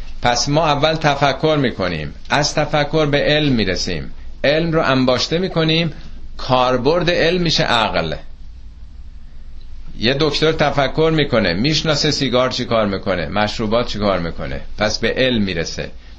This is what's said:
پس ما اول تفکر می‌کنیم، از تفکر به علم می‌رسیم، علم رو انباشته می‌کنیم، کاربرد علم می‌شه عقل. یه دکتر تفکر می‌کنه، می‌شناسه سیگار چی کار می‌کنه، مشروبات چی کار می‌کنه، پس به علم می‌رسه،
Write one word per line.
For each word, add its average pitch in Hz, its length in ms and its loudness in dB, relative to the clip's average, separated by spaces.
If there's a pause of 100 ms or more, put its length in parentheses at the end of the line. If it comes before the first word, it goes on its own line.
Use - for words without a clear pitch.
(220)
پس 123 280 2
ما 156 160 2
اول 151 280 2
تفکر 147 680 2
می‌کنیم، 87 520 -2 (160)
از 143 260 0
تفکر 151 500 0
به 143 120 2
علم 147 360 2
می‌رسیم، 90 580 -2 (320)
علم 160 280 2
رو 160 100 2
انباشته 127 560 2
می‌کنیم، 165 560 0 (440)
کاربرد 127 720 2
علم 170 320 2
می‌شه 165 220 2
عقل. 90 500 0 (1900)
یه 120 200 2
دکتر 160 320 2
تفکر 147 640 2
می‌کنه، 110 380 2
می‌شناسه 147 580 0
سیگار 127 380 2
چی 113 160 -4
کار 110 220 2
می‌کنه، 90 400 -2
مشروبات 104 600 0
چی 104 120 -4
کار 98 200 2
می‌کنه، 73 420 -4 (160)
پس 107 220 0
به 113 180 0
علم 123 260 2
می‌رسه، 82 480 -4 (280)